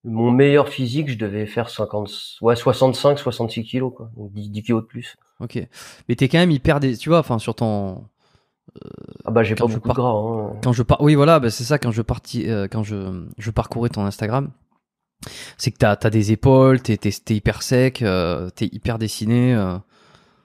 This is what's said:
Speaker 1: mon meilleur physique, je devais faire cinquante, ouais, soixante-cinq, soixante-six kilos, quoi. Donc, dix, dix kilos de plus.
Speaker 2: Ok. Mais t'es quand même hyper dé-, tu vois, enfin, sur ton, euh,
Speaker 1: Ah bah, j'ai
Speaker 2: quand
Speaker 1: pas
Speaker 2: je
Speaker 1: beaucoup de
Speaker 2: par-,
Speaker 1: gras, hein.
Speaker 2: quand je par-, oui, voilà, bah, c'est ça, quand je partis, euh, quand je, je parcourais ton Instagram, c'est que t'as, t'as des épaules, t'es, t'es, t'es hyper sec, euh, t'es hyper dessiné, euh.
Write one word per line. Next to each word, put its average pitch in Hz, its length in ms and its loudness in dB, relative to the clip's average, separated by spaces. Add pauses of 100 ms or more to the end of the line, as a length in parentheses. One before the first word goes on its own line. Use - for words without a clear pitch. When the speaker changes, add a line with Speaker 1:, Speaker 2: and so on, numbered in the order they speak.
Speaker 1:
mon 117 260 0
meilleur 143 400 6
physique, 135 400 -4
je 113 80 -6
devais 107 260 -4
faire 113 240 -6
cinquante, 104 420 -6 (300)
ouais, 117 160 4
soixante-cinq, 131 640 2
soixante-six 117 460 -4
kilos, 127 300 -4
quoi. 113 220 -18
Donc, 104 160 -16
dix, 104 160 -12
dix 104 140 -8
kilos 113 200 0
de 113 40 -18
plus. - 300 -18 (240)
Speaker 2:
Ok. 123 180 -10 (500)
Mais 120 80 0
t'es 131 120 2
quand 165 100 2
même 175 120 4
hyper 147 300 2
dé-, 131 160 0
tu 151 140 -8
vois, 170 80 6
enfin, 127 200 0
sur 110 160 -4
ton, 104 520 -4 (760)
euh, 50 60 -18 (360)
Speaker 1:
Ah - 60 -6
bah, 113 120 2
j'ai 110 120 0
Speaker 2:
quand 117 120 0
Speaker 1:
pas 113 60 0
Speaker 2:
je 110 40 -4
Speaker 1:
beaucoup 113 140 -4
de 120 40 2
Speaker 2:
par-, 123 180 0
Speaker 1:
gras, 107 400 -4
hein. 110 100 -12
Speaker 2:
quand 127 100 2
je 117 100 0
par-, 143 200 2
oui, 151 120 6
voilà, 147 260 6
bah, 117 100 0
c'est 117 140 -8
ça, 143 140 0
quand 123 120 0
je 110 120 -2
partis, 113 460 -6
euh, 104 220 -2
quand 110 120 -4
je, 95 440 -8 (100)
je 107 140 -8
parcourais 117 400 -4
ton 101 160 -4
Instagram, 120 440 -4 (1080)
c'est - 120 -4
que - 80 -18
t'as, 104 180 4
t'as 110 140 2
des 107 220 2
épaules, 131 480 6
t'es, 107 160 0
t'es, 104 140 -2
t'es - 240 -4
hyper 107 280 -2
sec, 127 400 0
euh, 90 480 0
t'es - 220 -6
hyper 113 260 -6
dessiné, 117 560 0
euh. 92 220 0 (680)